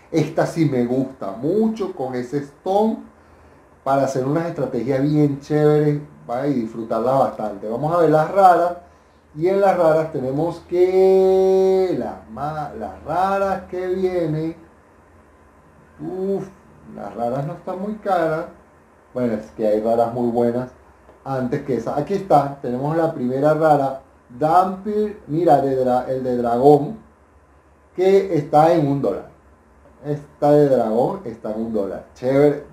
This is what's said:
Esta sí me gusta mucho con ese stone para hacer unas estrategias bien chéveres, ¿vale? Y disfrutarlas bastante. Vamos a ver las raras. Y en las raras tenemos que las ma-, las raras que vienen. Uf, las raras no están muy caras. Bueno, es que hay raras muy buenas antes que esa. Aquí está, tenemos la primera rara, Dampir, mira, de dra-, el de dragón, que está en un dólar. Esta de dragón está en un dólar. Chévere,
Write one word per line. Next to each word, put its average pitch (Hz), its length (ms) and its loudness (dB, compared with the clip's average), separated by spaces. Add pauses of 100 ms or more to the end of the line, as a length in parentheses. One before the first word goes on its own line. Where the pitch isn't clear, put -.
(120)
Esta 156 340 -2
sí 160 200 -2
me 127 200 0
gusta 127 460 -4
mucho 185 600 -2
con 127 220 -8
ese 123 240 -6
stone 196 600 -2 (840)
para 135 200 2
hacer 131 220 -2
unas 160 220 -2
estrategias 131 540 -4
bien 147 380 2
chéveres, 151 600 2 (240)
¿vale? 127 240 -4
Y 143 40 -2
disfrutarlas 113 680 -2
bastante. 107 480 -4
Vamos 139 260 -4
a 175 60 2
ver 160 100 4
las 156 220 2
raras. 175 460 4 (580)
Y 156 120 -2
en 196 140 2
las 190 160 2
raras 160 340 2
tenemos 143 560 -4
que 190 1300 4
las - 300 -10
ma-, 143 500 -8
las 87 240 -12
raras 190 680 -2
que 185 180 -6
vienen. 170 680 -2 (1400)
Uf, 185 480 -6 (480)
las 101 180 -14
raras 120 320 -4
no 170 80 -8
están 180 280 -10
muy 214 140 -6
caras. 170 500 -2 (680)
Bueno, 123 200 -2
es 107 180 -8
que 110 160 -2
hay 107 140 2
raras 117 320 0
muy 123 180 -2
buenas 120 380 0 (540)
antes 131 400 -4
que 131 120 -2
esa. 127 220 -4
Aquí 147 160 -4
está, 143 480 2
tenemos 135 340 -4
la 160 180 0
primera 135 400 0
rara, 151 480 0 (280)
Dampir, 190 1000 0
mira, 151 340 4
de 135 140 0
dra-, 127 340 0
el 131 140 -4
de 123 140 -2
dragón, 139 600 4 (1000)
que 190 400 2
está 151 380 4
en 151 140 2
un 139 140 -2
dólar. 101 280 -4 (760)
Esta 147 460 -2
de 147 180 6
dragón 120 560 0
está 110 260 -10
en 110 100 -6
un 113 120 -6
dólar. 98 400 -6
Chévere, 143 600 2